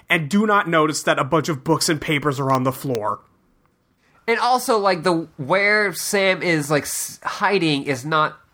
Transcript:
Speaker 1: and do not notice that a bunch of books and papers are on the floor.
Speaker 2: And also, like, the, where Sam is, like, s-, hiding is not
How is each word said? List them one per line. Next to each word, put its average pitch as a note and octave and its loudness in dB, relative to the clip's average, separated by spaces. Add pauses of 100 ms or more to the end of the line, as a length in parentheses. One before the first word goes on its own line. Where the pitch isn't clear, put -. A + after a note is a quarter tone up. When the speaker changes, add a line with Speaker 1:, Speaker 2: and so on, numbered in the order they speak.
Speaker 1:
and E3 0
do G#3 2
not G3+ 2
notice D#3 0
that D#3 2
a D3 2
bunch D3+ 0
of C#3 -4
books D#3+ 0
and D#3 0
papers C#3+ -2
are C3+ 0
on C3 2
the B2+ 0
floor. G#2+ -4 (1040)
Speaker 2:
And A3+ 0
also, B3 2
like, F#3+ 2
the, E3+ 0
where G3+ 0
Sam F#3+ 0
is, D#3 0
like, D3 2
s-, - -8
hiding E3+ 0
is C3 -4
not D#3 0 (160)